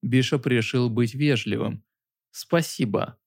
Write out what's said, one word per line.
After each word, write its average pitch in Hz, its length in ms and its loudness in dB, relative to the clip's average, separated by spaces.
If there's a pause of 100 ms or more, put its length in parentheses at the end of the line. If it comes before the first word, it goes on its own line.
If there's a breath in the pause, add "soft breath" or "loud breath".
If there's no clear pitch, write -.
Бишоп 127 460 2
решил 123 420 2
быть 113 240 0
вежливым. 127 680 0 (480)
«Спасибо». - 960 -2